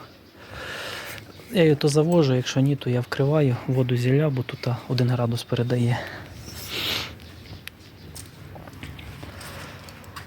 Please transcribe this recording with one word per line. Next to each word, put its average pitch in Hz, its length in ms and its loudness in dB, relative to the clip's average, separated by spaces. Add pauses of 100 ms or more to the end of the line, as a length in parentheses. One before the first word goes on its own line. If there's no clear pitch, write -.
(1500)
Я 185 120 6
його 151 120 8
то 156 120 4
завожу, 151 460 6
якщо 127 260 2
ні, 139 160 4
то 127 140 -4
я 123 100 2
вкриваю, 139 560 2 (100)
воду 127 300 2
зілля, 135 340 4
бо 127 120 -2
тут - 260 -6 (200)
один 127 220 4
градус 120 320 0
передає. 120 560 2 (4000)